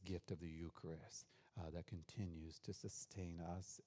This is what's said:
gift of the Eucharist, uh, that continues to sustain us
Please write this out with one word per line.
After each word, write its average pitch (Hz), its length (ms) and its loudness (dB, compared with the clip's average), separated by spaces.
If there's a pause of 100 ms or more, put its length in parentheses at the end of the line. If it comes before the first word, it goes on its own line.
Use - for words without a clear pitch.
gift 90 280 2
of 82 80 0
the 85 80 2
Eucharist, 80 800 -2 (340)
uh, 80 120 2
that 85 140 2
continues 82 760 0
to 104 120 -2
sustain 90 680 0 (160)
us - 300 -2